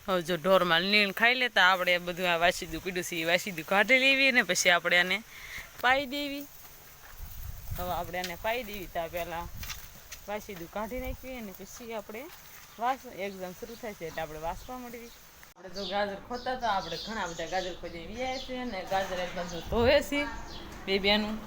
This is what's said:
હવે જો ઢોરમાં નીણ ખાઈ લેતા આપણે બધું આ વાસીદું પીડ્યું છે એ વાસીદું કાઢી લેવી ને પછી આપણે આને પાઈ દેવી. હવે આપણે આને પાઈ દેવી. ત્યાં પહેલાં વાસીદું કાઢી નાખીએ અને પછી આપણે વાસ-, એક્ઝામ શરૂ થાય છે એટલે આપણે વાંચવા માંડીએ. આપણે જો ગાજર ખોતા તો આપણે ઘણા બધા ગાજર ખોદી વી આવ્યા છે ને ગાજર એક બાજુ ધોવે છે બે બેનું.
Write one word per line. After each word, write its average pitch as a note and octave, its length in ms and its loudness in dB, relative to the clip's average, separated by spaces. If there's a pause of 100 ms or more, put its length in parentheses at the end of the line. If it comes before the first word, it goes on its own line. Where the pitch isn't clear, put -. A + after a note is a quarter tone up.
હવે F#3 220 0
જો E3+ 140 0
ઢોરમાં F3 460 6
નીણ G3+ 300 4
ખાઈ A#3 220 6
લેતા B3 360 6
આપણે F3+ 280 4
બધું F3 320 -2
આ E3+ 60 4
વાસીદું E3 460 2
પીડ્યું F3+ 220 -4
છે F3 120 -6
એ E3 80 0
વાસીદું E3+ 400 2
કાઢી G#3 340 6
લેવી C4+ 340 6
ને B3 100 4
પછી F#3 280 4
આપણે F3 280 6
આને F#3 200 2 (640)
પાઈ C4 260 4
દેવી. C#4+ 400 -6 (1300)
હવે F3+ 160 -4
આપણે E3+ 260 -4
આને F3+ 240 -6
પાઈ A#3 200 -2
દેવી. G3 240 -10
ત્યાં E3 240 -6
પહેલાં E3+ 380 -6 (800)
વાસીદું G3+ 420 -8
કાઢી A3 300 -6
નાખીએ C4 380 -8
અને G#3 200 -10
પછી A3+ 360 -12
આપણે G#3+ 280 -10 (560)
વાસ-, B3+ 400 -2
એક્ઝામ F#3+ 340 -6
શરૂ A#3 220 -12
થાય A3 200 -10
છે F3 120 -12
એટલે D#3+ 160 -6
આપણે D#3 160 -8
વાંચવા F#3 400 -8
માંડીએ. A#3+ 320 -14 (400)
આપણે F3+ 180 -18
જો F#3 160 -10
ગાજર G3 320 -2 (120)
ખોતા B3 280 -4
તો A#3+ 100 -4
આપણે F3 300 0
ઘણા G3+ 300 -6
બધા E3 200 -6
ગાજર F3+ 280 -2
ખોદી E3+ 320 -10
વી A3 160 -8
આવ્યા C4 160 -4
છે B3+ 260 -8
ને G#3 160 -4 (100)
ગાજર F#3+ 300 0
એક F3+ 140 -4
બાજુ F3 260 -6
ધોવે A#3 420 4
છે C#4+ 180 -2 (640)
બે F#3+ 160 0
બેનું. G#3 380 2 (100)